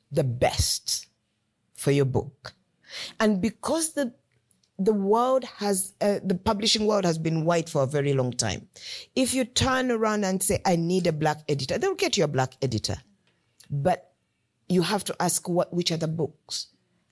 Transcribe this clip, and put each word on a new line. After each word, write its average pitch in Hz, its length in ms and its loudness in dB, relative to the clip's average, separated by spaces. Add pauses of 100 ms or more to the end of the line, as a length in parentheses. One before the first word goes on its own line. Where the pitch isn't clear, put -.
(120)
the 143 140 0
best - 840 -2 (680)
for - 160 0
your 139 140 4
book. - 480 -4 (680)
And 208 220 2
because 311 520 -2
the, 269 200 -2 (640)
the 196 160 2
world 240 500 2
has, 202 580 -2
uh, 202 220 2
the 190 120 0
publishing 214 500 0
world 202 180 2
has 165 140 2
been 160 280 -2
white 170 220 2
for 143 160 0
a 131 40 2
very 143 260 0
long 127 180 0
time, 113 360 -4 (480)
if 247 180 2
you 254 100 0
turn 254 480 0
around 220 320 0
and 190 200 0
say, - 220 0
"I 190 100 4
need 175 320 0
a 160 60 2
black 151 340 0
editor," 139 300 -2
they'll 381 180 -2
get 302 220 0
you 160 80 2
a - 20 2
black 131 340 -2
editor. 113 360 -2 (720)
But 147 440 -2 (540)
you 180 140 4
have 185 240 0
to - 160 -6
ask, 175 260 0
what, 175 260 0
which 175 180 -2
other 160 160 -2
books - 600 -6 (440)